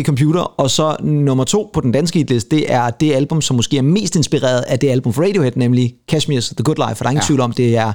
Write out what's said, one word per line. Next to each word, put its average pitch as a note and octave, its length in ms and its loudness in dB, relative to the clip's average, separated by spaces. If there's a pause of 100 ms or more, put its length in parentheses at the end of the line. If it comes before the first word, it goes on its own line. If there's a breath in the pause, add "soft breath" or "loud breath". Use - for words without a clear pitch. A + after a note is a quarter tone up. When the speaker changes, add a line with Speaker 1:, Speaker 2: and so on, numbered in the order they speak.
Speaker 1:
Computer, D3+ 360 2
og - 300 -2
så D#3 320 0
nummer C#3+ 420 2
to - 300 -2
på D#3 60 -2
den B2 120 0
danske D#3 260 0
hitliste, A#2+ 380 0
det D3 160 0
er A#2+ 180 0
det D3+ 220 0
album, C#3+ 280 0
som C3 160 -2
måske B2+ 220 0
er C3 40 0
mest F3+ 340 0
inspireret C3 460 0
af C#3 160 -2
det C#3+ 120 2
album B2 220 0
fra C3+ 100 -2
Radiohead, F#3 340 0
nemlig B2 380 2 (180)
Kashmir's C#3+ 420 -2
The - 100 -4
Good D3+ 120 0 (120)
Life, A2+ 60 -4
for - 100 -8
der - 20 0
er A#2+ 40 0
ingen C#3+ 120 0
Speaker 2:
Ja. - 40 -2
Speaker 1:
tvivl C3+ 140 2
om, B2 120 0
det A#2 240 2
er A2 180 0